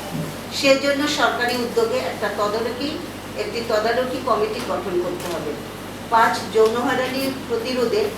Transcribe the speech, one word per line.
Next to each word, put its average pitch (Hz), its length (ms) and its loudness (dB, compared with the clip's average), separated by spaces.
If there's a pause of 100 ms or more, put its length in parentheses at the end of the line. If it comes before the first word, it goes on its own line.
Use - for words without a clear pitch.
(540)
সেজন্য 277 540 4
সরকারি 240 480 2
উদ্যোগে 233 420 2
একটা 254 300 -2 (100)
তদারকি, 226 520 0 (480)
একটি 214 300 -4
তদারকি 240 580 0
কমিটি 214 340 0 (120)
গঠন 185 300 -4
করতে 175 260 -4
হবে। 156 240 -4 (580)
পাঁচ, 233 240 6 (180)
যৌন 220 260 6
হয়রানি 254 440 0 (260)
প্রতিরোধে 233 540 0 (160)